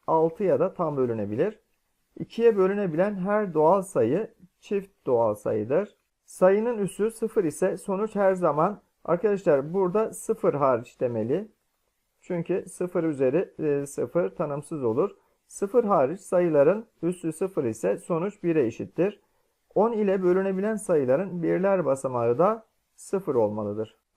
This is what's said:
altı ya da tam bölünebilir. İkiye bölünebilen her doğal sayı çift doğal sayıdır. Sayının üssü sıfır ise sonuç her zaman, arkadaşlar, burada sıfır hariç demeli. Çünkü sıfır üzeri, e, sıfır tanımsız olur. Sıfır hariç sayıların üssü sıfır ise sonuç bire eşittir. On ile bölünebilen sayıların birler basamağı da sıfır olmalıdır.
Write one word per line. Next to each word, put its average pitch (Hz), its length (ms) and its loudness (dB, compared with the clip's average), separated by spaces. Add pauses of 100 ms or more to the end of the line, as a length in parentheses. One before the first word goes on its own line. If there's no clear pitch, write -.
altı 165 360 2
ya 147 160 2
da 185 140 0
tam 156 240 -4
bölünebilir. 117 680 -2 (540)
İkiye 226 380 2
bölünebilen 190 580 0
her 196 380 -2
doğal 160 280 4
sayı 151 500 0 (280)
çift - 460 -8
doğal 117 300 2
sayıdır. 113 600 -2 (300)
Sayının 214 520 2
üssü 202 340 -2
sıfır 220 320 -2
ise 185 340 -2
sonuç 202 380 -4
her 190 180 2
zaman, 175 480 0 (240)
arkadaşlar, 170 680 0
burada 196 400 -2
sıfır - 400 -2
hariç 131 480 0
demeli. 123 460 -2 (720)
Çünkü 175 480 -4
sıfır 180 340 -4
üzeri, 139 460 0 (100)
e, 143 260 -2
sıfır 170 440 -4
tanımsız 147 540 -8
olur. 127 280 0 (360)
Sıfır 220 360 0
hariç 170 360 2
sayıların 175 640 2 (160)
üssü 160 320 -4
sıfır 185 300 -4
ise 151 340 -2
sonuç 175 460 -6
bire 160 220 2
eşittir. 160 560 -4 (540)
On 220 160 2
ile 202 320 0
bölünebilen 190 520 0
sayıların 170 680 0
birler 175 420 2
basamağı 127 520 0
da 214 280 2 (300)
sıfır 185 400 -4
olmalıdır. 107 600 -2 (200)